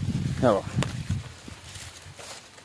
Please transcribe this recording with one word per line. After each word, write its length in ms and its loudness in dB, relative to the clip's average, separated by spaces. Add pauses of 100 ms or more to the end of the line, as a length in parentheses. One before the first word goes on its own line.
(420)
हा 120 10
बा. 60 6 (2000)